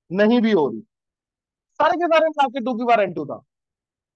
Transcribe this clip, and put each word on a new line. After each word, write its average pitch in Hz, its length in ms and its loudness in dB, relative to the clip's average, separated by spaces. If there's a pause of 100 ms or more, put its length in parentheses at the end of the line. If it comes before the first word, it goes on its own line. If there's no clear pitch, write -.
(100)
नहीं 214 300 2
भी 220 120 0
हो 156 160 2
रही, 110 120 -10 (1000)
सारे 320 160 2
के 339 100 0
सारे 320 220 2
मिला 294 200 0
के 262 120 -2
टू 233 140 -4
की 233 100 -6
पावर 233 180 2
एन 185 120 -2
टू 156 120 -8
था। 113 160 -12 (720)